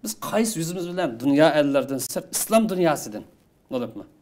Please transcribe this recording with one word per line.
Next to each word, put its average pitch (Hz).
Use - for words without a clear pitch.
Biz 226
qaysi 220
yuzimiz 175
bilan 180
dunyo 143
ellaridan 139
sir, 165
islom 226
dunyosidan 151
bo'libmi? 117